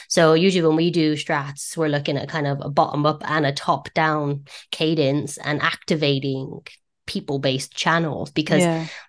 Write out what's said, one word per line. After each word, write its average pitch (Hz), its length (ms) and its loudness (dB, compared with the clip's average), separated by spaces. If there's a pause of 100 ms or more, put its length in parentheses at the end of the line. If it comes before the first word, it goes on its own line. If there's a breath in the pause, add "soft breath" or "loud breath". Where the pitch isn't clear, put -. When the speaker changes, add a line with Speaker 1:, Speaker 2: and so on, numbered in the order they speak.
Speaker 1:
So 160 240 6
usually 175 340 4
when 156 100 4
we 170 140 2
do 156 240 2
strats, 143 600 -6
we're 160 120 0
looking 147 280 -2
at 139 140 -4
kind 151 160 -2
of 139 160 -2
a 147 80 -6
bottom 147 340 0
up 151 240 0
and 156 160 0
a 139 80 2
top - 400 -2
down 151 520 0 (260 loud breath)
cadence 147 640 0
and 143 240 -4
activating 139 1000 -2 (460)
people-based 139 680 -4
channels, 165 560 -2
because 156 320 2
Speaker 2:
Yeah. 160 240 0 (220 loud breath)